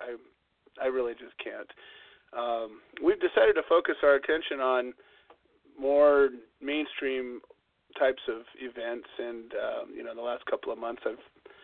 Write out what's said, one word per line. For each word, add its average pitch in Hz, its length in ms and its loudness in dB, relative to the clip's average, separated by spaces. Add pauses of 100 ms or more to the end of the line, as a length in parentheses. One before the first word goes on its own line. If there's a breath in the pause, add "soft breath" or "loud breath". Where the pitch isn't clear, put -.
I, - 800 -16
I 131 40 0
really 123 280 -2
just - 280 -20
can't." 104 280 -12 (640 loud breath)
Um, 113 440 -4 (220)
we've 180 180 2
decided 214 340 6
to 160 140 0
focus 170 340 4
our 143 140 8
attention 151 440 -2
on 127 320 0 (880 soft breath)
more 143 480 6 (320)
mainstream 135 800 -6 (580)
types 135 300 2
of 127 140 -6 (180)
events, 120 480 -10 (100)
and, 120 360 -10
um, 113 420 -8
you 117 60 -12
know, 117 120 -12
the 113 60 -14
last 120 260 -8
couple - 260 -4
of 110 60 -8
months 117 280 -10
I've - 160 -8 (420 loud breath)